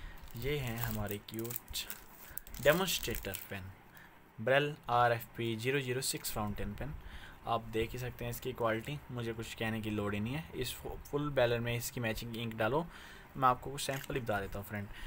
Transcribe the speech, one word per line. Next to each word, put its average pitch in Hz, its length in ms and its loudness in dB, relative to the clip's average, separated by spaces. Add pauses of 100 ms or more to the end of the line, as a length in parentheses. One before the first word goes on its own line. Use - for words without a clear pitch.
(360)
ये 139 220 2
हैं 117 200 -2
हमारे 107 400 0
cute - 680 -4 (760)
demonstrator 143 760 4 (120)
pen 98 140 -6 (800)
Brill 143 460 4
आरएफ़पी 117 680 4
zero 131 240 2
zero 127 200 0
six - 320 -2
fountain 104 420 -2
pen। 139 200 -6 (520)
आप 113 140 2
देख 113 300 0
ही 123 80 -6
सकते 123 260 -4
हैं 120 80 -2
इसकी 127 200 -4
quality, 113 460 0 (120)
मुझे 117 220 -2
कुछ 113 220 -6
कहने 110 260 0
की 107 100 -2
लोड़ 104 240 2
ही 104 60 0
नहीं 117 140 0
है। 160 200 -4
इस 123 200 -2
फु-, - 220 -6
full 147 340 -2
बैलर 120 300 6
में 120 160 0
इसकी 123 240 -4
matching 113 360 -2
ink 113 180 -2
डालो, 123 320 4 (500)
मैं 131 120 6
आपको 123 220 4
कुछ 143 120 -4
sample 139 320 -2
ही 135 60 2
बता 107 200 2
देता 98 180 -4
हूँ 101 80 -6
फ्रेंड। 101 220 -4 (180)